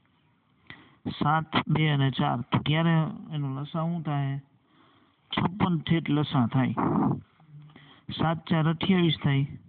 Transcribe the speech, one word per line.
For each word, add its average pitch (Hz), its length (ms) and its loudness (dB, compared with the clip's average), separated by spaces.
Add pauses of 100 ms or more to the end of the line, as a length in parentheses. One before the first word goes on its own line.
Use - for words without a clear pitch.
(1200)
સાત, 156 280 2 (200)
બે 151 240 2
અને 139 200 2
ચાર. 139 320 0
તો - 160 -2
ક્યારે 165 360 2 (380)
એનો 139 300 -4
લસા 160 200 -6
શું 170 200 -4
થાય? 143 380 -4 (880)
છપ્પન 180 480 0
થેટ 160 300 0
લસા 147 380 2
થાય. 123 280 0 (1400)
સાત 160 280 0
ચાર 160 220 2
અઠ્યાવીસ 170 540 2
થાય. 139 240 2 (220)